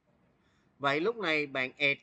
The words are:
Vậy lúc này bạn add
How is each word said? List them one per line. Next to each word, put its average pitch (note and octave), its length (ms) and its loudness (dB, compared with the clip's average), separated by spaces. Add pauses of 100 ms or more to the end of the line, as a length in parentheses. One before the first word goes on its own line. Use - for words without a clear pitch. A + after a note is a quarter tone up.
(800)
Vậy C#3 200 2
lúc A3+ 180 0
này D#3 300 0
bạn C3+ 300 -4
add C#3+ 260 0